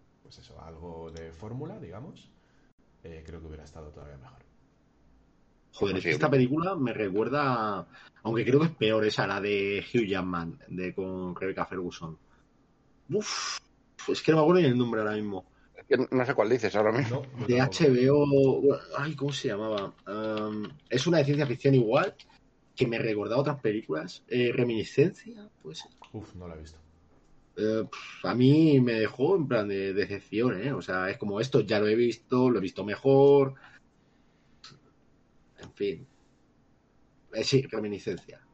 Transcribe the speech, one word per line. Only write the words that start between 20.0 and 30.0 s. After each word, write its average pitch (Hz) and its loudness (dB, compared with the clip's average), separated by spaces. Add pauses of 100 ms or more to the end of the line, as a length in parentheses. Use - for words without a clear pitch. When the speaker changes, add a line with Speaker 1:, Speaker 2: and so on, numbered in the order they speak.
Speaker 2:
Em, 107 -6 (260)
es 131 0
una 156 2
de 143 4
ciencia 147 0
ficción 135 2
igual, 131 2 (580)
que - 0
me 117 -2
recordaba 107 0
otras 139 -4
películas. 151 -4
Eh, 123 0
Reminiscencia, 135 -2 (120)
pues. - -16 (300)
Speaker 1:
Uf, 101 -14
no 90 -14
la 82 -14
he 80 -16
visto. 78 -20 (800)
Speaker 2:
Eh, 110 0
pf, - -12
a 92 0
mí 139 8
me 120 4
dejó 120 2
en 156 0
plan 110 0
de 98 -4
decepción, 98 -2